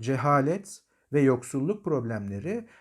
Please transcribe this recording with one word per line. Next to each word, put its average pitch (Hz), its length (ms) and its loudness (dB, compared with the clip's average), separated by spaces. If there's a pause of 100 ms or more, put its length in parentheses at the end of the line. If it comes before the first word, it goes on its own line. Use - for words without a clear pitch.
cehalet 139 800 0 (300)
ve 143 80 4
yoksulluk 139 640 2
problemleri 117 840 -4 (120)